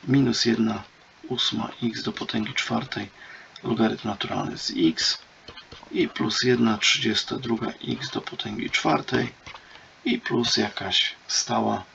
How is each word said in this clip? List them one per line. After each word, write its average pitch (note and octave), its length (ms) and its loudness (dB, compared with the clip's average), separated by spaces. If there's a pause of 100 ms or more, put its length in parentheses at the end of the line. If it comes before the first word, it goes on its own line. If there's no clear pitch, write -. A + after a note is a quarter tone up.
minus B2+ 400 4
jedna A2 380 2 (460)
ósma A#2 400 -2 (140)
x A2+ 200 -2
do A2 100 -4
potęgi A2 420 -4
czwartej, - 540 -2 (540)
logarytm A2+ 460 2
naturalny G2 500 -4
z - 140 -4 (180)
x - 280 0 (720)
i F3+ 180 2
plus - 340 -2
jedna A#2+ 360 4
trzydziesta - 600 2
druga A#2 340 -2 (160)
x A#2 220 -4
do - 100 -4
potęgi - 500 -6
czwartej B2+ 640 0 (720)
i B3 160 0
plus - 360 0
jakaś G2+ 580 0 (120)
stała A2 580 0 (100)